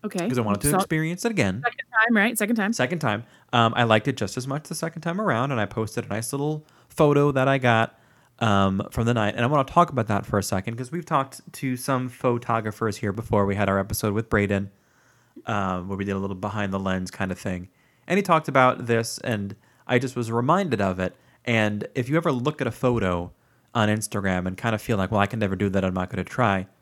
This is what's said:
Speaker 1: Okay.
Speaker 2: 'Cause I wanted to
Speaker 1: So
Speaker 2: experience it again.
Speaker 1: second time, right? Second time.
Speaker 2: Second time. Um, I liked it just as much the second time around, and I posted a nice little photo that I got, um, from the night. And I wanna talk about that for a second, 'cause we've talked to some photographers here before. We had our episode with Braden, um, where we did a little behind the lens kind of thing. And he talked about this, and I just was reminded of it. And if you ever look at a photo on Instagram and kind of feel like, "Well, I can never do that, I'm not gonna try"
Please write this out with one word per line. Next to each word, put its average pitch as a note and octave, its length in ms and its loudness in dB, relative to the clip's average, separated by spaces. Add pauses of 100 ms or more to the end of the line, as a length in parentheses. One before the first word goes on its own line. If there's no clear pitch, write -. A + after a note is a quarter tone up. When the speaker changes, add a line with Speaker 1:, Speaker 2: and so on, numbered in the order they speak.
Speaker 1:
Okay. F#3+ 240 -4
Speaker 2:
'Cause B2 100 0
I - 40 2
wanted G2+ 200 0
to D3 80 2
Speaker 1:
So F#3+ 80 2
Speaker 2:
experience E3 460 -2
it A#3 60 2
again. A#2+ 320 0
Speaker 1:
second - 300 -4
time, A3+ 240 4
right? A3 220 2
Second A3 180 0
time. G#3 160 0
Speaker 2:
Second B2+ 280 0
time. A2+ 240 0 (280)
Um, A#2 240 4
I A#2+ 80 4
liked A2 240 4
it B2 80 -2
just - 200 -4
as B2 100 -6
much C#3 220 -6
the F3+ 60 -8
second E3 280 -8
time F3 180 -4
around, C#3 320 0
and A#2+ 80 0
I G2+ 60 0
posted A2 400 -4
a - 20 -14
nice A2 240 -6
little D3+ 340 -4 (220)
photo D3 440 6
that C3 160 2
I C3+ 100 4
got, A#2 400 2 (420)
um, G2 500 4
from A#2 160 -2
the A#2 80 2
night. G#2 200 0
And A#2+ 100 0
I - 20 2
wanna C#3 180 2
talk E3+ 260 4
about A#2+ 180 -2
that G2+ 180 0
for G#2 120 0
a G2 40 0
second, G#2 340 -4
'cause B2 140 -10
we've E3 140 -8
talked C#3 360 -2 (140)
to C3 220 -4
some B2+ 320 -2
photographers A2+ 880 -2
here G#2 140 -2
before. G#2 340 0
We G2 100 0
had G2+ 120 2
our G2 100 2
episode G#2 360 -2
with A2+ 160 -4
Braden, G2+ 400 2 (760)
um, F#2+ 420 -2
where G2 100 -6
we G2+ 80 -4
did G2 60 -2
a F#2+ 60 -2
little G2 180 -6
behind G2+ 360 -4
the G2 60 -2
lens F#2 320 -2
kind F#2+ 200 -6
of F#2 80 -6
thing. F2+ 300 -8 (380)
And F3+ 100 0
he G3+ 60 2
talked E3 260 2
about C3 380 2
this, A#2 320 0
and G2+ 360 -6 (320)
I B2+ 120 2
just B2 180 -2
was A2+ 160 -4
reminded C3+ 480 0
of F#2+ 180 0
it. F#2 160 -2 (300)
And G#2+ 500 0
if B2 140 -4
you D3 80 0
ever E3+ 160 2
look C3 300 -2
at B2+ 40 -2
a A#2 60 0
photo F#2+ 600 0 (420)
on G#2+ 160 4
Instagram G2 560 -2
and F#2 100 -6
kind A2+ 180 -2
of G#2 60 -4
feel - 160 -2
like, F#2+ 140 0
"Well, G#2+ 100 2
I G2+ 60 4
can A2+ 120 -6
never G2 180 0
do G2+ 120 0
that, F#2+ 160 0
I'm F#2 100 0
not F#2 160 -2
gonna F#2 140 -4
try" G2 420 0 (160)